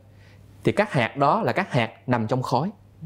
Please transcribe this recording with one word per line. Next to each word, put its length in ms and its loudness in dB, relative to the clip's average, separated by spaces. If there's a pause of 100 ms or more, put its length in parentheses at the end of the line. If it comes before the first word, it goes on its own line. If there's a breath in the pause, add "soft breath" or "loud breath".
(640 soft breath)
thì 80 2
các 200 0
hạt 240 0
đó 260 2
là 100 0
các 200 -4
hạt 180 0 (160)
nằm 200 0
trong 160 -2
khói. 280 0 (360)